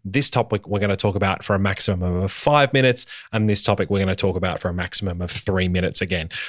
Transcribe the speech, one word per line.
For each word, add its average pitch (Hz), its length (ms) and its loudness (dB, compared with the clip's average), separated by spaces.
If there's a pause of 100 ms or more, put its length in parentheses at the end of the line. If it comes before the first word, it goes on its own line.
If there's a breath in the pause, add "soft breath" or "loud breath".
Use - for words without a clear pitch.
This 110 220 0
topic 110 400 -2
we're 98 120 -2
gonna 98 180 0
talk 101 160 0
about 95 280 0
for 104 120 0
a 98 40 2
maximum 92 580 0
of 92 140 -2
five 147 440 4
minutes, 131 320 4 (260 loud breath)
and 107 160 2
this 104 140 2
topic 101 260 0
we're 98 120 0
gonna 95 140 2
talk 95 220 0
about 90 240 -2
for - 80 -4
a 87 60 -4
maximum 87 480 -4
of 87 80 -6
three 92 360 0
minutes 90 360 0
again," 85 260 -4 (200 loud breath)